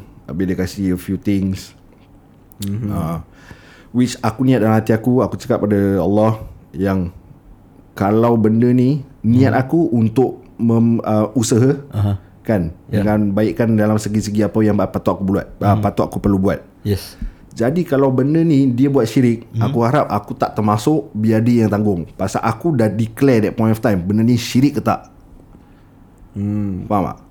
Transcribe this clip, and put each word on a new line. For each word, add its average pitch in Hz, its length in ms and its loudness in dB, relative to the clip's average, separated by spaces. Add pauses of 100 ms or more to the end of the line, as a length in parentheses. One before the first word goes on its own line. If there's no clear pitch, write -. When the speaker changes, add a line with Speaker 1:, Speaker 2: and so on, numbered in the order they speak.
(240)
Speaker 1:
habis 90 200 -6
dia 90 100 -2
kasih 92 360 -6
a 90 80 -2
few 92 180 -6
things. 95 580 -4 (840)
Speaker 2:
Mhm. 101 280 -6
Speaker 1:
Ah, 82 380 -6 (640)
which 120 280 0
aku 113 240 -4
niat 131 180 2
dalam 110 120 2
hati 110 180 2
aku, 123 300 2
aku 101 140 -2
cakap 110 260 -4
pada 104 180 2 (200)
Allah 107 400 2 (320)
yang 95 400 -2 (840)
kalau 113 440 2
benda 110 320 2
ni, 127 340 2 (180)
niat 123 300 4
Speaker 2:
Hmm. 131 100 0
Speaker 1:
aku 156 200 0 (100)
untuk 113 400 2 (240)
mem-, 117 480 2
ah, 107 300 0
usaha, 127 580 2
Speaker 3:
Aha. 101 240 0 (260)
Speaker 1:
kan, 92 300 -2 (160)
Speaker 3:
Ya. 101 160 -2
Speaker 1:
dengan 107 300 0
baikkan 110 420 0
dalam 107 220 2
segi-segi 107 440 -2
apa 104 200 0
yang 104 180 2
patut 98 320 -2
aku 92 160 -4
buat, 95 320 -2
ah, 101 160 2
Speaker 3:
Hmm. 107 60 0
Speaker 1:
patut 98 240 0
aku - 140 -8
perlu 101 200 0
buat. 95 240 0 (200)
Speaker 3:
Yes. - 360 -6 (320)
Speaker 1:
Jadi 143 320 -2
kalau 139 260 2
benda 139 320 2
ni 139 280 4
dia 123 180 2
buat 139 180 2
syirik, 120 460 2
Speaker 3:
Hmm. 113 140 -2
Speaker 1:
aku 127 160 0
harap 123 260 2
aku - 260 -4
tak - 220 -4
termasuk 107 580 0
biar 110 280 0
dia 117 240 2
yang 101 60 2
tanggung. 101 400 0
Pasal - 300 -6
aku 156 320 -2
dah 113 140 0
declare 113 560 0
that 98 120 -2
point 110 160 0
of 110 100 0
time, 101 180 0
benda 104 240 0
ni 120 140 2
syirik 127 380 0
ke - 80 -4
tak. - 280 -4 (1200)
Speaker 2:
Hmm. 101 540 -6
Speaker 1:
Faham 101 200 0
tak? - 120 -10 (120)